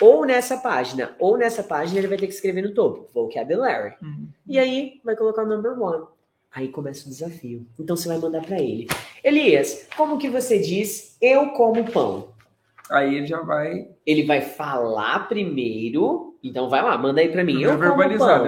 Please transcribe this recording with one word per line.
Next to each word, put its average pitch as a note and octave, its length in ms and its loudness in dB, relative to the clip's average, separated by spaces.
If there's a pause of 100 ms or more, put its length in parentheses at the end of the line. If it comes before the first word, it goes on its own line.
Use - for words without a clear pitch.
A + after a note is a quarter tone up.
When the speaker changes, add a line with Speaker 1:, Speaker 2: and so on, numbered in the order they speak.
Speaker 1:
ou C#4+ 240 10
nessa B3+ 320 0
página, C3 600 -4
ou G#3+ 180 2
nessa A#3 240 -2
página E3+ 380 -4
ele F#3+ 80 -2
vai G3 100 -2
ter G3 100 -4
que - 60 -10
escrever F#3+ 300 -4
no G3+ 100 -6
topo, - 400 0
vocabulary. A#2+ 880 -2
Speaker 2:
Uhum. D3 260 -14 (200)
Speaker 1:
E C4+ 100 -2
aí C4 460 0
vai A3 120 -2
colocar A3 280 0
o G#3+ 40 -2
number A3 320 -4
one. E3 260 -4 (480)
Aí C3 140 -8
começa C#3 380 -10
o C#3 40 -16
desafio. C3 560 -12 (140)
Então E3 160 -4
você E3 140 -8
vai E3 80 -2
mandar D#3+ 260 -4
pra F#3 160 -4
ele: A2+ 280 -4 (360)
"Elias, C4+ 720 2
como D4+ 220 0
que C4+ 120 -4
você A#3 300 2
diz F#3 640 -4
'eu C4+ 300 4
como A3+ 400 2
pão'?" G2+ 380 0 (600)
Speaker 2:
Aí C#3 260 2
ele C#3+ 100 -4
já E3 160 -6
vai D#3+ 460 -4 (180)
Speaker 1:
Ele D3+ 200 4
vai C#3+ 160 2
falar B2+ 880 -4
primeiro. D3 1120 -2
Então B2+ 260 -4
vai C3+ 120 2
lá, G#3 160 0
manda C#3 240 2
aí E3 80 4
pra F3 140 0
mim. D#3+ 100 0
Speaker 2:
Primeiro A#3+ 200 2
Speaker 1:
"Eu D3 40 2
como E3+ 120 4
Speaker 2:
verbalizar, F#3+ 500 4
Speaker 1:
pão." A#2+ 80 2